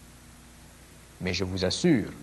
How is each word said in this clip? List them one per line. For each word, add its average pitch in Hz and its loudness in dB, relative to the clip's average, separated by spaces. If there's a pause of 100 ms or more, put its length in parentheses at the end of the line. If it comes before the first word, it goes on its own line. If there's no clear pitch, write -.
(1200)
Mais 90 -2
je 92 -4
vous 92 -2
assure 110 2 (120)